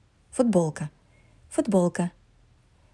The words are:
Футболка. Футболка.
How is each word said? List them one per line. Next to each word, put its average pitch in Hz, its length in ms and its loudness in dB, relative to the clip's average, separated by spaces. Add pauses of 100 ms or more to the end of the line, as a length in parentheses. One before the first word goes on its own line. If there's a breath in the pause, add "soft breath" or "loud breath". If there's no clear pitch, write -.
(300)
Футболка. 175 580 0 (600)
Футболка. 180 640 0 (800)